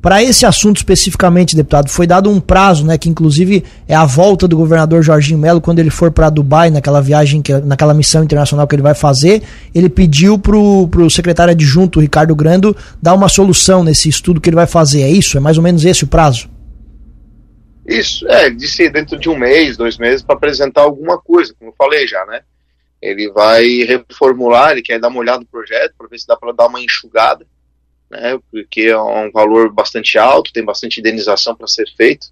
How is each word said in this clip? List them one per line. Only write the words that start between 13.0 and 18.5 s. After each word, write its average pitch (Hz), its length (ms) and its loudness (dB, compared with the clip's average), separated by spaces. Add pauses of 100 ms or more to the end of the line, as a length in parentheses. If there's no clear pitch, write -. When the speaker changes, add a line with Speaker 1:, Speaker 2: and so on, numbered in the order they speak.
Speaker 1:
dar 170 120 2
uma 196 140 2
solução 190 560 2
nesse 156 240 0
estudo 160 320 -2
que 165 80 -2
ele 165 80 2
vai 170 120 2
fazer. 151 340 0
É 135 80 0
isso? 175 280 0
É 135 40 -2
mais 156 160 2
ou 165 60 0
menos 170 200 2
esse 170 220 0
o - 20 -8
prazo? 147 420 0 (1400)
Speaker 2:
Isso, - 440 -6
é, 160 200 4
disse 139 400 -4